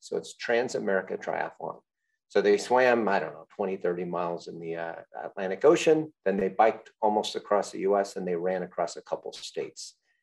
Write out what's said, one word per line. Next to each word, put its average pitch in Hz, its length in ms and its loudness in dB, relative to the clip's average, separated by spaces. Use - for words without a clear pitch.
So - 160 -8
it's - 200 -8
Trans 120 380 0
America 95 420 0
Triathlon. - 640 -6
So 101 120 4
they 101 160 6
swam, 123 500 4
I 98 120 2
don't 78 120 -6
know, 78 140 -16
twenty, 95 220 -2
thirty 90 260 -2
miles 87 440 -4
in 82 120 -12
the, 82 160 -6
uh, 82 180 -6
Atlantic 95 400 -6
Ocean. 156 480 6
Then 95 120 2
they 95 120 2
biked 110 420 -2
almost 107 360 0
across - 360 0
the 104 80 -10
U 98 160 2
S 98 200 -2
and 92 120 -6
they 90 80 -2
ran 90 260 -2
across 87 340 -6
a - 60 -16
couple - 300 -8
states - 640 -10